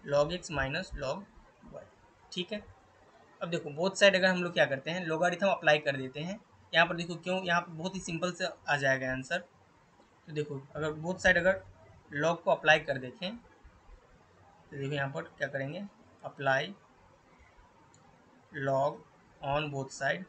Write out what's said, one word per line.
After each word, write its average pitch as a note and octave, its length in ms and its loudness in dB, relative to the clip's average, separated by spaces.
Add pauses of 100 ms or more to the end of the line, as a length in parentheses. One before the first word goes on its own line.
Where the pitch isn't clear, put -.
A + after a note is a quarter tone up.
log C#3+ 280 2
x - 180 -10
minus C#3+ 420 -4
log D3 320 -6 (460)
y। - 100 -14 (500)
ठीक F3+ 200 -8
है, G#3 100 -8 (800)
अब F3 100 -6
देखो D#3+ 220 -4
both F#3 240 0
side G3 200 8
अगर F#3 120 6
हम F3+ 140 2
लोग F3 120 -2
क्या D#3+ 120 6
करते C3+ 240 -4
हैं, F3+ 160 -4
logarithm F3 420 2
apply D#3 320 4
कर C#3+ 160 -2
देते C3 240 -8
हैं। F#3 180 -6 (340)
यहाँ E3+ 140 8
पर E3+ 100 -4
देखो E3+ 200 -6
क्यों, F#3 280 -4
यहाँ F3 160 4
पर F3 120 -12
बहुत F#3 220 -6
ही F#3 60 -6
simple F3+ 320 -4
से F3+ 160 -6 (200)
आ D3 80 4
जाएगा C3 360 2
answer। C3 260 -4
तो - 920 -18
देखो D3 280 -4 (160)
अगर D3+ 180 -4
बोथ E3+ 240 -6
side F3+ 200 6
अगर F#3+ 240 2 (540)
log E3 260 0
को G3 100 2
apply D#3 280 6
कर C#3 180 -2
देखें F3+ 380 -8
तो - 1400 -20
देखो C#3 180 -4
यहाँ C#3 160 -2
पर E3 120 -6 (160)
क्या C#3 100 -2
करेंगे, C#3+ 380 -6 (380)
apply C3+ 360 0 (1900)
log C#3 420 0 (520)
on D3 240 0
both C3+ 220 -6
side D#3 360 -4